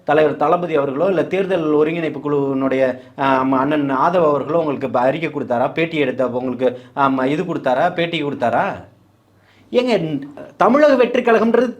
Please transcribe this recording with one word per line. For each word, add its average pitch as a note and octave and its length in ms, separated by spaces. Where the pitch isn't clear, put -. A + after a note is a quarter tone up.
தலைவர் D3+ 320
தளபதி D#3+ 400
அவர்களோ C#3 320
இல்ல E3 160
தேர்தல் F3+ 480
ஒருங்கிணைப்பு D#3 480
குழுவினுடைய, C3+ 840
ஆ, C3 320
அண்ணன் C#3 400
ஆதவ் E3 340
அவர்களோ C#3+ 320
உங்களுக்கு C3+ 320
ப-, B2 100
அறிக்கை D3 300
கொடுத்தாரா, C3 440
பேட்டி E3 240
எடுத்த B2+ 300
உங்களுக்கு, B2 520
ஆமா, C3+ 300
இது D3+ 180
கொடுத்தாரா, D#3 500
பேட்டி E3+ 300
கொடுத்தாரா? C3+ 400
ஏங்க, F#3+ 500
தமிழக C4+ 380
வெற்றி B3 260
கழகம்ன்றது A#3 580